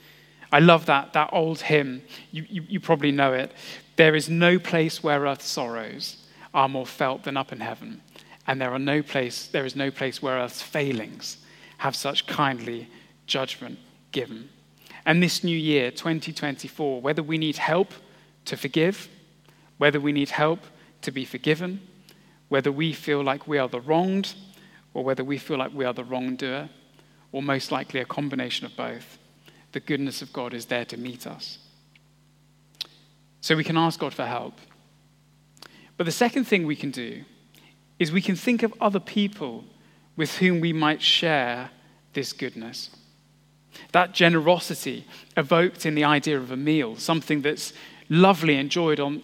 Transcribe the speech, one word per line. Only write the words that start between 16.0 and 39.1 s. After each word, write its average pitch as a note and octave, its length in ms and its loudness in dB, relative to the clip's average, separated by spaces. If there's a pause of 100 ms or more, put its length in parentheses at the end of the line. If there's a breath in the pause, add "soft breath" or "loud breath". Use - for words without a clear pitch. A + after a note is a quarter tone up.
twenty-four, C#3 720 -6
whether D3+ 200 0
we D#3 140 -2
need D#3 200 -2
help F#3 360 0 (540 soft breath)
to C#3 100 -6
forgive, D#3+ 520 0 (720 soft breath)
whether C#3+ 220 4
we D3 120 2
need C#3+ 180 0
help D#3 300 2 (420 soft breath)
to - 80 -6
be C3 160 -6
forgiven, E3 600 -2 (640 soft breath)
whether C#3 240 2
we D3+ 220 0
feel C#3+ 280 0
like C#3 240 -2
we D3 120 0
are C3 100 2
the A#2+ 140 -6
wronged, F#3 520 0 (600 loud breath)
or C#3 100 -4
whether C3 180 0
we C#3 140 -4
feel C#3 220 -4
like C3 160 -6
we C#3 100 -4
are B2 80 0
the A#2+ 100 -8
wrongdoer, B2+ 680 -6 (600 soft breath)
or C#3 100 -6
most C#3 280 -2
likely C#3 300 -4
a B2 60 -6
combination C3 580 -4
of - 100 -14
both, A#2+ 440 -10 (540 soft breath)
the C#3+ 80 -6
goodness C#3 420 -4
of B2+ 100 -16
God B2 220 -8
is A#2 120 -10
there A#2+ 200 -2
to A#2+ 100 -14
meet B2 300 -12
us. - 320 -14 (1800 soft breath)
So - 120 0
we D#3 80 2
can E3 140 -2
ask E3 240 2
God D3 140 -6
for C3 120 -6
help. A#2+ 320 -8 (1400 loud breath)
But F3 80 -2
the E3 60 -2
second A#3+ 320 0
thing F#3 220 2
we D3+ 80 -2
can C#3 160 -6
do A#2+ 340 -10 (760 soft breath)
is D#3+ 120 0
we F#3 120 2
can F#3+ 120 0
think A#3 280 0
of A3 180 0
other G3+ 200 2
people E3 640 -4 (520 soft breath)